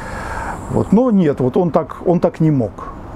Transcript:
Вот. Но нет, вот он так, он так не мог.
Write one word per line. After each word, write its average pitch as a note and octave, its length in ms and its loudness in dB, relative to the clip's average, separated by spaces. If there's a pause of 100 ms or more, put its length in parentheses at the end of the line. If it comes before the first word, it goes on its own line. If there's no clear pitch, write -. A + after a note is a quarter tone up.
(720)
Вот. A2+ 200 0
Но A#3+ 200 4
нет, F#3 280 2
вот B2+ 180 0
он F3 140 2
так, D#3+ 340 -2
он F3 140 4
так E3+ 200 0
не D#3 120 4
мог. A#2+ 200 0 (440)